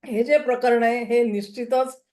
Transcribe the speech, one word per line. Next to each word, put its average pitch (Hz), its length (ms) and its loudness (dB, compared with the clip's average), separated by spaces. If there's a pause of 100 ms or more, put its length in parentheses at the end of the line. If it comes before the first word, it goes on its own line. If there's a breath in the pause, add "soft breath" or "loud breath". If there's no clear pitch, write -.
हे 233 200 -2
जे 294 140 4
प्रकरण 247 440 2
आहे, 233 220 0
हे 240 200 2
निश्चितच 240 760 -4 (100)